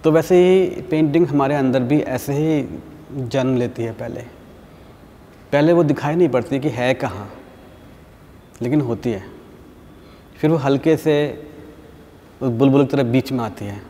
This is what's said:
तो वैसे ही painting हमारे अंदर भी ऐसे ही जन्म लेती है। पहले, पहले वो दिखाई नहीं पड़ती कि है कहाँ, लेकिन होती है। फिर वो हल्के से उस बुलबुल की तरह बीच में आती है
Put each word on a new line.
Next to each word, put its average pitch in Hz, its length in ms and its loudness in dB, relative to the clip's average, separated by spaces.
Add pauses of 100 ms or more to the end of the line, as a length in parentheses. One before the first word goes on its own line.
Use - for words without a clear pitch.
तो 160 60 4
वैसे 160 260 4
ही 185 460 4
painting 156 440 2
हमारे 139 280 0
अंदर 131 260 2
भी 139 200 2
ऐसे 127 320 -4
ही 151 320 0 (480)
जन्म 131 440 -2
लेती 120 260 -4
है। 113 100 -6
पहले, 120 280 -12 (1300)
पहले 147 200 4
वो 170 120 4
दिखाई 143 300 0
नहीं 175 140 4
पड़ती 127 300 -2
कि 139 100 -2
है 123 260 0
कहाँ, 104 400 -8 (1300)
लेकिन 131 180 0
होती 120 300 -4
है। 101 140 -6 (1160)
फिर 156 100 2
वो 165 60 2
हल्के 139 400 0
से 147 500 -2 (960)
उस 135 80 0
बुलबुल 135 360 4
की - 100 -2
तरह 139 60 0
बीच 127 300 0
में 123 120 -4
आती 104 200 -10
है 101 260 -12